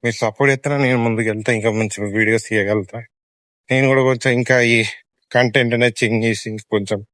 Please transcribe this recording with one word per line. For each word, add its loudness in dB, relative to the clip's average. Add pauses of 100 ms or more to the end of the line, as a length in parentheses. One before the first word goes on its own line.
మీరు -4
సపోర్ట్ 0
చేస్తేనే -2
నేను 0
ముందుకు -2
వెళ్తా, -4
ఇంకా 0
మంచి -2 (200)
వీడియోస్ 0
తీయగలుగుతా. -2 (680)
నేను 2
కూడా 4
కొంచెం 0
ఇంకా 2
ఈ 4 (540)
కంటెంట్ 2
అనేది 2
చేంజ్ 0
చేసి -2 (240)
కొంచెం -2 (140)